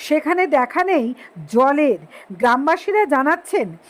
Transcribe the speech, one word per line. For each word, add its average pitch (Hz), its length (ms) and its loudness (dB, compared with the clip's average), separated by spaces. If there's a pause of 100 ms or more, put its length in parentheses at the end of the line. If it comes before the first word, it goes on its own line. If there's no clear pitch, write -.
সেখানে 311 400 0
দেখা 269 380 0
নেই 330 220 0 (480)
জলের। 269 440 2 (420)
গ্রামবাসীরা 320 600 0 (120)
জানাচ্ছেন, 285 540 -2 (220)